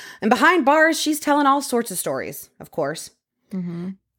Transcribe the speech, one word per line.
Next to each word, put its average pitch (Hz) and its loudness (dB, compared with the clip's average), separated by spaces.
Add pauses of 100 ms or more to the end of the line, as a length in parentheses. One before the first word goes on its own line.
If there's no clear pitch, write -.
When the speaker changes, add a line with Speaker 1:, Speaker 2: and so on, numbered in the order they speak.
(200)
Speaker 1:
And 208 0
behind 262 4
bars, 311 4
she's 302 -2
telling 294 2
all 277 2
sorts 233 -2
of 180 -8
stories, 131 -8
of 165 -20
course. 156 -6 (380)
Speaker 2:
Mm-hmm. 175 -8 (280)